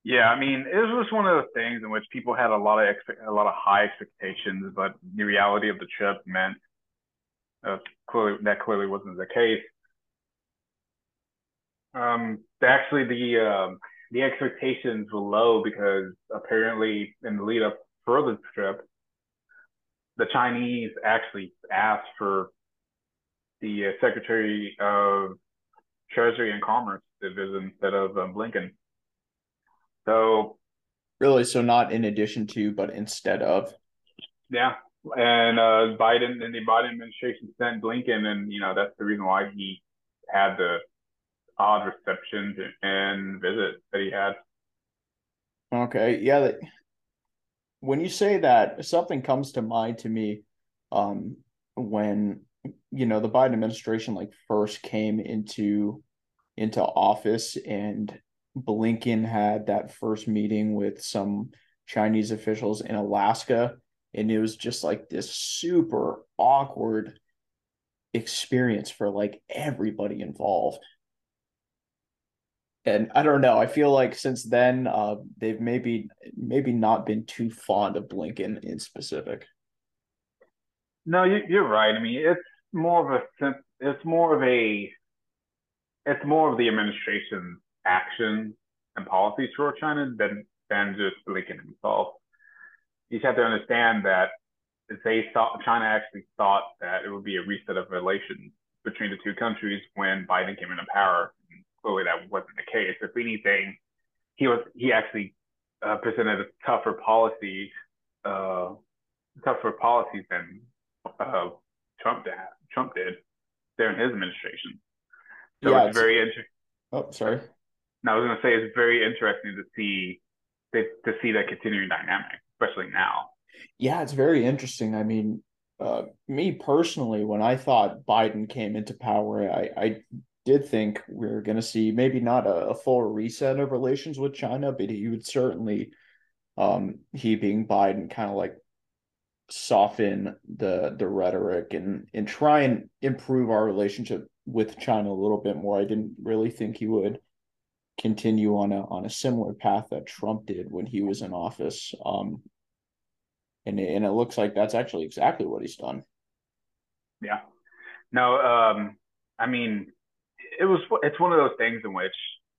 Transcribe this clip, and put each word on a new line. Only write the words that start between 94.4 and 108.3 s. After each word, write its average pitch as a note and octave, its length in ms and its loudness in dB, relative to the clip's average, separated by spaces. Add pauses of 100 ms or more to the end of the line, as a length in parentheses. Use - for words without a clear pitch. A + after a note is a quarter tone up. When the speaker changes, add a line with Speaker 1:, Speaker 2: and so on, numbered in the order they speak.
Speaker 1:
they A2+ 300 2
thought, A2+ 280 0
China A#2 220 2
actually G#2+ 400 -2 (140)
thought G2 240 4 (180)
that F#2 240 -6
it G2+ 60 -10
would G2+ 140 -10
be G2 120 -6
a F2 60 -4
reset F#2+ 340 -6
of F#2 140 -6
relations G2 600 -6 (300)
between G#2+ 280 -6
the G2 120 -8
two G2+ 120 -6
countries G#2 480 -4 (120)
when F#2+ 360 -2
Biden F#2+ 280 0
came F2+ 120 -12
into F2 140 -10 (100)
power. F#2 400 2 (160)
And - 140 -20 (180)
clearly F#2+ 220 -2
that E2+ 260 -4
wasn't G2 260 -6
the - 160 -12
case. G2 280 -2
If - 160 -8
anything, G2+ 600 -2 (580)
he C3+ 140 2
was, A#2 120 4 (140)
he A#2+ 180 0
actually, G#2+ 420 -2 (460)
uh, G#2+ 160 -2
presented G#2+ 440 0
a G2 40 -4 (220)
tougher A2+ 280 0 (100)
policy, A2 640 2 (540)
uh, F#2+ 460 -4 (760)